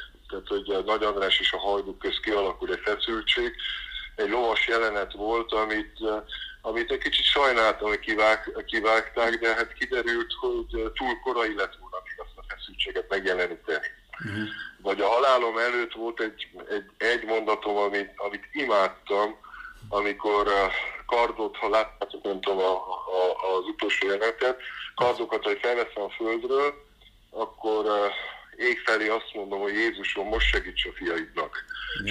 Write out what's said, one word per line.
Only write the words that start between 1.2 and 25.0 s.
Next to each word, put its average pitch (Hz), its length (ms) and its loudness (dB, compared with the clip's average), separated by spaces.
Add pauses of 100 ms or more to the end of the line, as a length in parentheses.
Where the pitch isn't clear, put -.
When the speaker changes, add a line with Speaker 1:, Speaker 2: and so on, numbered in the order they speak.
Speaker 1:
és 98 120 0
a - 80 -2
Hajduk 101 400 -2
közt 95 220 -2
kialakul 98 520 0
egy - 100 -4
feszültség. 113 680 0 (640)
Egy 104 140 -2
lovas 117 380 2
jelenet 110 460 0
volt, 113 400 0
amit, 107 380 0 (100)
ö, 107 160 0 (440)
amit 113 300 -2
egy 131 100 0
kicsit - 240 2
sajnáltam, 113 640 4
hogy 104 120 2
kivág-, 107 640 2
kivágták, 113 760 2
de 117 160 2
hát 113 180 -2
kiderült, 117 640 -2
hogy, 117 400 -2
ö, 113 120 -2
túl 123 320 -4
korai 117 320 0
lett 98 240 -4
volna - 240 -12
még - 140 -14
azt - 200 -14
a - 60 -18 (120)
feszültséget - 540 -6
megjeleníteni. 92 760 -2 (380)
Speaker 2:
Mhm. 107 180 -4 (400)
Speaker 1:
Vagy 98 200 0
a 98 60 4
halálom 120 500 6
előtt 117 360 0
volt 117 280 -6
egy, 107 260 -6 (220)
egy, 104 380 -4
egy 117 180 2
mondatom, 107 520 0
amit, 101 380 0
amit 101 360 -6
imádtam, 107 840 2 (540)
amikor, 104 580 2
ö, 98 180 4 (400)
kardot, 113 520 2
ha 110 120 0
láttátok, 107 540 0
nem 98 180 -2
tudom, 98 180 2
a, 92 120 4
a, 92 520 0 (340)
az 92 80 -2
utolsó 104 420 0
jelenetet, 113 520 2 (360)
kardokat, 120 480 2